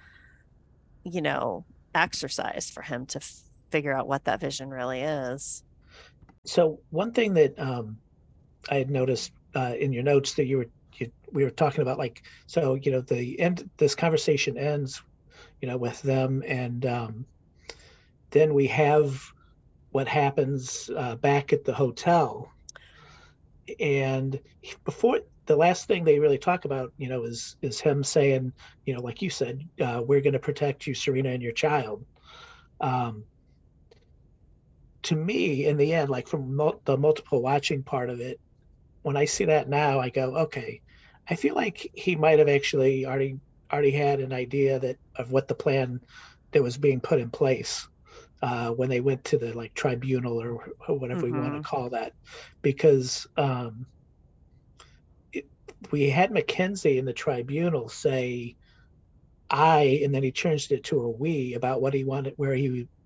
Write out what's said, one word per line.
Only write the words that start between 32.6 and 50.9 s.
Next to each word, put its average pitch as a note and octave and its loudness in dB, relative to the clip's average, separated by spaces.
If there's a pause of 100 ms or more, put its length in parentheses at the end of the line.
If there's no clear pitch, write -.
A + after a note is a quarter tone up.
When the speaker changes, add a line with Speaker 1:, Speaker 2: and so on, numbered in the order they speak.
Speaker 2:
Um, A#2+ -2 (1800)
to E3 0
me, D#3+ 0
in D3 2
the C#3+ 2
end, C#3+ 0
like, B2 -4
from C3+ -4
mul-, D3+ 0
the C#3 2
multiple D3 2
watching C#3 0
part B2 -4
of A#2+ -8
it, B2+ -10 (640)
when C#3+ -2
I D3 4
see F#3+ 0
that D3+ 4
now, C#3+ 2
I B2 -2
go, C3 -2
"Okay, - -4 (460)
I E3+ -2
feel - 0
like - -4
he F3+ -2
might D#3 6
have D3 6
actually C3+ 2
already, C3+ -4 (320)
already D3 4
had C#3+ 2
an C3 -4
idea C3 0
that, C3 -4 (180)
of B2+ -8
what C3+ 2
the A#2+ 0
plan C3 0 (520)
that C#3+ 6
was B2 -4
being C#3 2
put D3+ 2
in A#2 -4
place, - -2 (540)
uh, A#2+ -2
when B2+ 0
they B2 0
went C3 0
to C#3 2
the, A#2 -6
like, A#2 -12
tribunal B2 -2
or A#2 -8 (140)
wh-, D3 -2